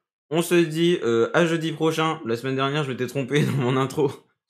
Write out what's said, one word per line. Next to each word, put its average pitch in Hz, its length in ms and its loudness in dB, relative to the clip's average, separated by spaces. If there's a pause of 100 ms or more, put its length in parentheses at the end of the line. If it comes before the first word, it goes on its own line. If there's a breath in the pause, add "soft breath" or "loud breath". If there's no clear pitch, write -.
(340)
On 170 80 2
se 175 140 0
dit, 170 480 2
euh, 117 300 2
à 170 120 4
jeudi 160 280 -2
prochain. 156 520 0
La 113 120 -2
semaine 131 180 -4
dernière, 139 300 -2
je 131 60 -6
m'étais 123 140 -4
trompé 139 380 -2
<laughs> - 20 2
dans 131 120 -2
mon 131 180 0
intro. 135 380 0 (360)